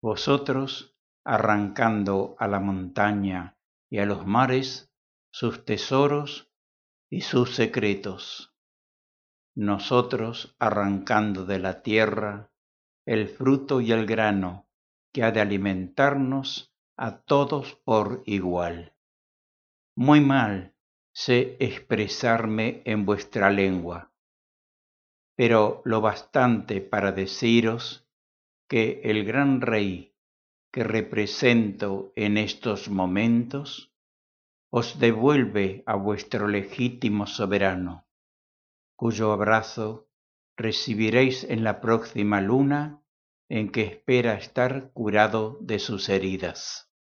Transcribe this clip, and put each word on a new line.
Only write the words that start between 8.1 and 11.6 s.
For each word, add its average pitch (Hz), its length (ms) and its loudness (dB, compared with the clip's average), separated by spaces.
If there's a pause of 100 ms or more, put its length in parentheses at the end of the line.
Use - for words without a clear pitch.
Nosotros, 113 1000 -2
arrancando 101 880 0
de 95 140 -2